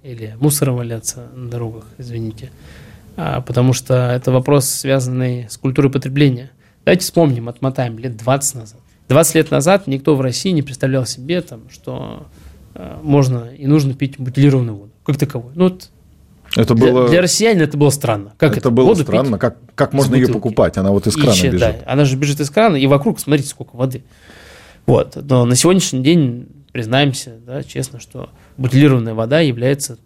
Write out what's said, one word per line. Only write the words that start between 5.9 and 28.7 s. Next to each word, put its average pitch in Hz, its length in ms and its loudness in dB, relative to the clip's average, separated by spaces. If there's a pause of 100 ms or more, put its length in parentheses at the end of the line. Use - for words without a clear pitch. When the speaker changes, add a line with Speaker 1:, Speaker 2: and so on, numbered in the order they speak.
Speaker 1:
Давайте 180 220 2
вспомним, 127 420 0
отмотаем 120 500 -6
лет 117 200 -10
двадцать 127 380 -2
назад. 110 240 -18 (300)
Двадцать 160 260 2
лет 156 160 2
назад 165 360 2
никто 135 300 0
в 135 40 -2
России 131 300 -2
не 156 100 2
представлял 131 440 -2
себе, 160 360 -6
там, 117 200 -18 (100)
что, - 560 -14 (480)
э, - 260 -16
можно 131 460 2 (100)
и 143 80 -14
нужно 139 280 2
пить 135 260 -6
бутилированную 127 580 2
воду, 101 140 -20 (120)
как 143 140 -2
таковую. 123 380 -6
Ну, 180 140 2
вот - 200 -10 (640)
Speaker 2:
Это 113 200 2
Speaker 1:
для, 127 160 4
Speaker 2:
было 123 180 4
Speaker 1:
для 175 120 4
россиянина 185 420 2
это 147 140 -2
было 143 120 4
странно. 110 480 -4
Как - 140 2
Speaker 2:
это - 80 -2
Speaker 1:
это? 131 100 0
Speaker 2:
было 127 180 4
Speaker 1:
Воду 190 160 4
Speaker 2:
странно. 120 280 0
Speaker 1:
пить 98 100 -2
Speaker 2:
Как, 120 160 -2 (180)
как - 160 0
Speaker 1:
из - 40 -6
Speaker 2:
можно 135 200 2
её 127 120 4
Speaker 1:
бутылки? 110 160 -2
Speaker 2:
покупать? 104 340 0
Она 98 140 2
вот 101 160 2
из 107 100 0
Speaker 1:
И - 40 -2
Speaker 2:
крана 123 120 4
Speaker 1:
ещё, 92 140 2
Speaker 2:
бежит. - 120 0
Speaker 1:
да, 110 160 2 (160)
она 143 140 2
же 131 120 0
бежит 143 240 -2
из 143 100 -4
крана, 214 240 2
и 135 100 2
вокруг, 143 340 2
смотрите, 143 300 -2
сколько - 280 -16
воды. 131 260 -4 (840)
Вот. - 300 2
Но 135 300 2
на 123 100 2
сегодняшний 165 480 2
день, 135 440 2 (240)
признаемся, 123 600 -2 (160)
да, 135 160 -10
честно, 135 360 -10
что - 300 -16 (280)
бутилированная 131 560 2